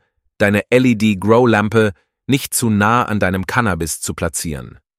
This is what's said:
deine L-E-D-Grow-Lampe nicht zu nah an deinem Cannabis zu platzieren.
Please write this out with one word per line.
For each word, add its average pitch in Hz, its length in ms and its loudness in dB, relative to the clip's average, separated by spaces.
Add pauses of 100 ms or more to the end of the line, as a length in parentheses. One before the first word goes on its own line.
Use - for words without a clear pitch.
(380)
deine 101 340 2
L-E-D-Grow-Lampe 110 1200 2 (360)
nicht - 260 -2
zu 117 160 -2
nah 110 340 2
an 107 160 -4
deinem 95 260 -2
Cannabis 87 540 -2
zu - 140 -8
platzieren. 73 680 -8 (200)